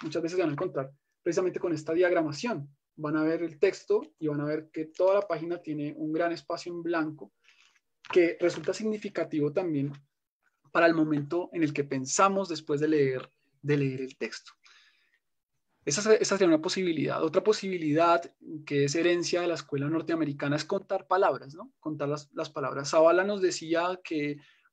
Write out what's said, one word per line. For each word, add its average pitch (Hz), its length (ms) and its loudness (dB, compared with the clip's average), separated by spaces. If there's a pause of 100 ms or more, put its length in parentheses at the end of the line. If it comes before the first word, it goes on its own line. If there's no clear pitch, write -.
muchas 165 220 -4
veces 170 140 -4
se 185 40 0
van 165 80 2
a 143 40 -2
encontrar 143 380 -4 (300)
precisamente 175 380 0
con 180 120 -2
esta 156 220 -4
diagramación. 170 840 0 (200)
Van 151 200 -4
a 156 80 2
ver 165 200 0
el 160 160 -8
texto 202 420 2 (160)
y 156 100 -4
van 147 140 -2
a 147 40 -2
ver 156 260 -6
que 156 140 -6
toda 185 280 2
la 196 140 0
página 170 340 -6
tiene 147 360 -6
un 156 140 -4
gran 170 200 0
espacio 170 420 -8
en 170 80 -8
blanco 160 500 -4 (800)
que 170 280 4
resulta 170 340 0
significativo 170 760 -4
también 147 400 -2 (800)
para 170 160 6
el 165 60 6
momento 156 600 0
en 165 100 0
el 143 100 0
que 143 100 -2
pensamos 180 680 0
después 151 300 -4
de 151 80 0
leer, 135 440 2 (300)
de 143 160 0
leer 135 240 -2
el 131 160 -10
texto. - 340 -10 (1300)
Esa, 208 280 4
esa 202 240 2
sería 180 160 6
una 156 80 2
posibilidad. 160 640 -2
Otra 160 200 0
posibilidad 170 800 2 (440)
que 143 180 0
es 143 120 0
herencia 175 460 2
de 175 60 -2
la 170 80 0
escuela 143 320 -6
norteamericana 151 680 -2
es 151 100 -2
contar 196 420 -4
palabras, 156 480 2
¿no? 208 240 -16
Contar 147 300 -4
las, 147 240 -6
las 160 160 -6
palabras. 139 400 -6
Zavala 170 340 6
nos 202 180 -2
decía 170 600 0
que 147 340 -4 (360)